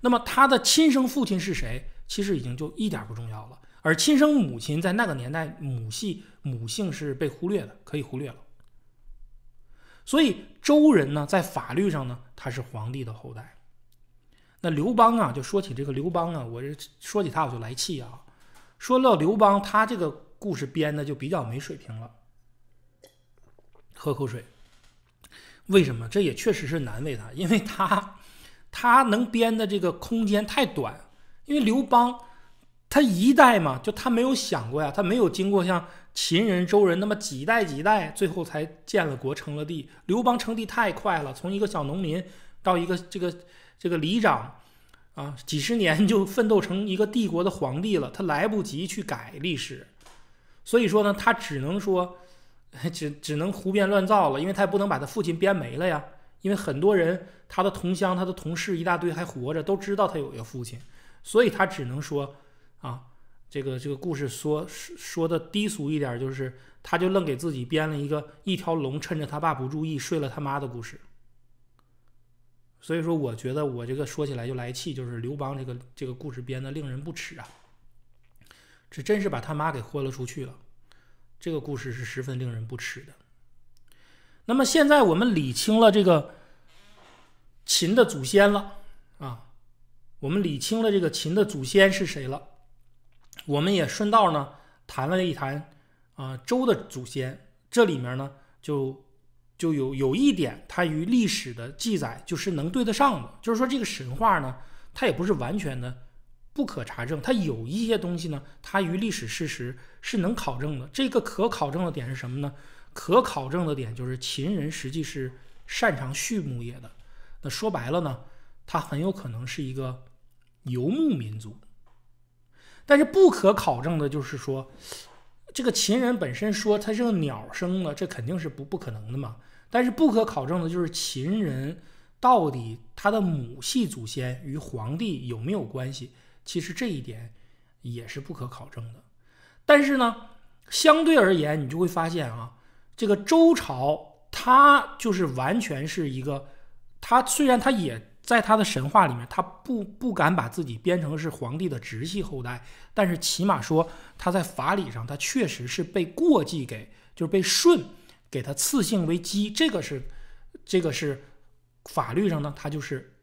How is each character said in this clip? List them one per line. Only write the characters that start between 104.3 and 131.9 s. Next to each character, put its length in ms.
呢， 180
它 120
也 60
不 140
是 80
完 260
全 200
的 280
不 120
可 200
查 200
证， 160
它 120
有 340
一 180
些 120
东 200
西 120
呢， 120
它 200
与 140
历 160
史 160
事 200
实 300
是 180
能 140
考 240
证 220
的。 140
这 160
个 100
可 300
考 200
证 140
的 80
点 160
是 80
什 140
么 100
呢？ 140
可 280
考 280
证 160
的 100
点 180
就 120
是 120
秦 380
人 160
实 180
际 140
是 300
擅 300
长 160
畜 260
牧 240
业 160
的。 100
那 80
说 200
白 200
了 100
呢， 220
他 140
很 220
有 100
可 160
能 180
是 160
一 120
个 320
游 240
牧 220
民 280
族。 200
但 120
是 60
不 260
可 240
考 280
证 180
的 80
就 140
是 160
说， 340
这 100
个 80
秦 280
人 180
本 160
身 200
说 260
他 140
是 100
个 100
鸟 380
生 320
的， 100
这 140
肯 180
定 140
是 80
不， 160
不 140
可 140
能 200
的 60
嘛。 200
但 140
是 80
不 200
可 120
考 220
证 160
的 80
就 120
是 80
秦 540
人 380